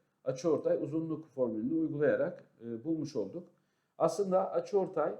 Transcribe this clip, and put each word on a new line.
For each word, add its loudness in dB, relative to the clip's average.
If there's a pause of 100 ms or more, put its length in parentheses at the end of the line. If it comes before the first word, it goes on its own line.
(240)
açıortay 2
uzunluk -4
formülünü -2
uygulayarak, 2 (160)
e, -8
bulmuş -4
olduk. -6 (480)
Aslında 2
açıortay 0